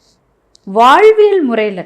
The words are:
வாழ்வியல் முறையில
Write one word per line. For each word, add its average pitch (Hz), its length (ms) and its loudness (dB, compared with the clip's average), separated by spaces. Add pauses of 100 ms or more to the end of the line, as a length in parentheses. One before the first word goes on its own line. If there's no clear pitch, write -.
(680)
வாழ்வியல் 381 760 2
முறையில 214 420 -6